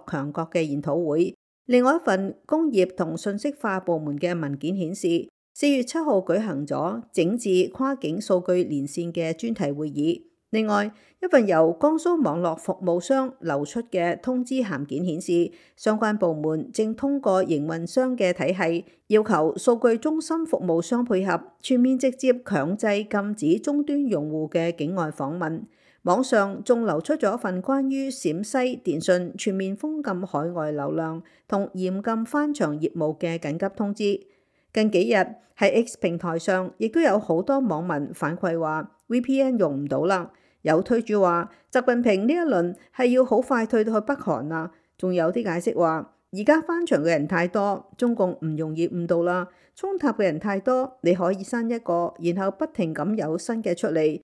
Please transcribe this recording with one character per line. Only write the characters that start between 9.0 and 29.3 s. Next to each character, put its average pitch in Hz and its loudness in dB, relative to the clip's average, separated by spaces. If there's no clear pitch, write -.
嘅 165 -2
專 226 -6
題 175 -2
會 147 -4
議。 147 -2
另 220 0
外， 208 0
一 359 -2
份 269 6
由 165 4
江 311 4
蘇 339 0
網 165 0
絡 170 0
服 - -6
務 175 2
商 262 0
流 147 -2
出 233 -6
嘅 175 -2
通 254 -2
知 262 -2
函 147 -4
件 147 -4
顯 175 -2
示， 170 0
相 214 0
關 214 0
部 175 2
門 156 -4
正 220 -2
通 277 -2
過 190 2
營 147 0
運 165 -6
商 254 0
嘅 196 2
體 175 0
系， 170 -2
要 214 6
求 165 2
數 233 2
據 226 4
中 311 0
心 320 -2
服 - 0
務 170 2
商 240 0
配 196 0
合， 170 0
全 254 2
面 254 4
直 269 2
接 254 2
強 170 0
制 226 -2
禁 208 -2
止 143 -4
終 294 -2
端 285 -2
用 151 -2
戶 156 -4
嘅 170 0
境 165 -4
外 165 -2
訪 147 -6
問。 165 -6
網 196 2
上 196 0
仲 233 2
流 165 0
出 302 -2
咗 220 0
一 240 -10
份 185 -4
關 269 0
於 269 -4
陝 175 -4
西 233 -4
電 160 -4
信 180 0